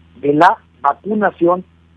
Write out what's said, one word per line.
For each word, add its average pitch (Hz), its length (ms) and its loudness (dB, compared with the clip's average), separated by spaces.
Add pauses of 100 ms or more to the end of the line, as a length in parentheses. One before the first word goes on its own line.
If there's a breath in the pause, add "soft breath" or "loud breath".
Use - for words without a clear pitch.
(200)
de 143 140 0
la 160 240 2 (240)
vacunación 180 840 -2 (340)